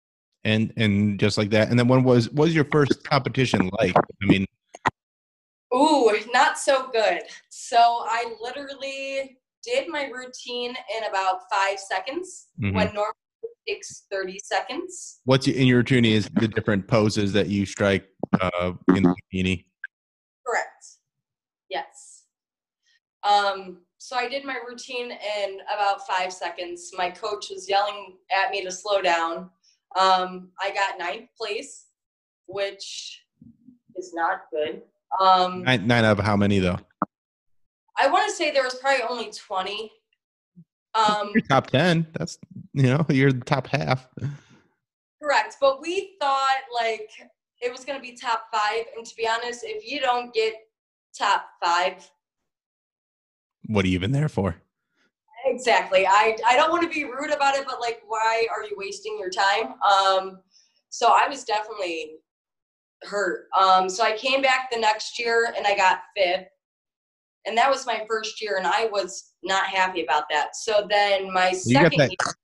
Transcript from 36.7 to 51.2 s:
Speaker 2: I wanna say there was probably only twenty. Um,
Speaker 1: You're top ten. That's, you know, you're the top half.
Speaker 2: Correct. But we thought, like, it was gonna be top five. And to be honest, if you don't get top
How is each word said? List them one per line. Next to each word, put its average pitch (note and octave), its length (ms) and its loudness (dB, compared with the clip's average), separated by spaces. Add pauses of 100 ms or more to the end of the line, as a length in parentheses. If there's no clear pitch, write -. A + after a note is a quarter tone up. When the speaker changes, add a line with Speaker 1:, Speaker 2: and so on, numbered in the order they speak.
Speaker 2:
I B3+ 120 4
wanna G4 220 2
say D#4 200 -2
there C#4 120 2
was B3+ 120 -6
probably C4 280 0
only A#3 280 -6
twenty. G#3 600 -8 (1000)
Um, G#3 400 2
Speaker 1:
You're A3 80 2
top C3 260 2
ten. E3 400 2 (100)
That's, - 200 -8 (360)
you C#3 100 2
know, C3+ 260 4
you're C#3 220 4
the B2 140 -2
top C#3+ 220 -2
half. A#2 400 -2 (1120)
Speaker 2:
Correct. B3+ 400 0
But C4+ 200 4
we F#4 380 -6
thought, C4+ 380 2 (160)
like, A3+ 360 -2 (520)
it B3 100 -4
was B3+ 140 -16
gonna C#4 160 -8
be B3 140 -18
top B3 380 -4
five. A3 320 0 (120)
And A3+ 80 -12
to - 100 -20
be A3+ 120 -4
honest, A#3+ 360 -4
if G#3+ 260 -10
you C#4+ 120 -6
don't B3 320 -2
get A3 200 0 (640)
top G3+ 280 2 (180)